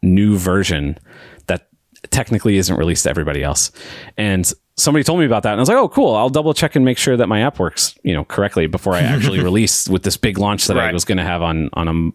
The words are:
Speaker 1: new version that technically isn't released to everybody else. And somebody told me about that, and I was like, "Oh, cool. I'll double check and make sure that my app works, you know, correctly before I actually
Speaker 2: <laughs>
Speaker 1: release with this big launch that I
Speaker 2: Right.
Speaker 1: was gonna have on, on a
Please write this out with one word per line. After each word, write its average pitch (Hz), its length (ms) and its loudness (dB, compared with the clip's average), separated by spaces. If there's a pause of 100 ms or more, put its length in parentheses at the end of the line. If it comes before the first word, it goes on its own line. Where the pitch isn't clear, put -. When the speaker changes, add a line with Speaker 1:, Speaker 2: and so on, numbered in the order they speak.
Speaker 1:
new 101 340 4
version 87 640 0 (480)
that - 220 -4 (420)
technically 110 460 0
isn't 92 200 0
released 82 280 0
to - 60 0
everybody 73 340 -2
else. 69 260 -2 (460)
And 98 340 0 (260)
somebody 151 280 2
told 170 160 0
me 156 60 2
about 113 180 0
that, 107 80 0
and 107 80 0
I - 20 2
was 131 60 2
like, 233 100 4
"Oh, 247 100 2
cool. 190 280 2
I'll 123 140 2
double 151 240 0
check - 200 -2
and 135 100 4
make 127 140 2
sure 127 180 0
that 117 120 2
my 107 140 2
app 135 180 -2
works, - 420 -4
you - 120 -2
know, 76 100 -2
correctly 98 420 0
before 90 280 -2
I 87 80 2
actually 104 380 0
Speaker 2:
<laughs> 90 100 0
Speaker 1:
release 104 380 0
with 92 140 0
this 98 140 -2
big 101 220 -4
launch 101 280 0
that 104 100 0
I 113 100 0
Speaker 2:
Right. 110 80 -4
Speaker 1:
was 87 100 -2
gonna 95 180 -2
have 87 200 -2
on, 80 320 -2
on 82 140 -2
a 82 260 0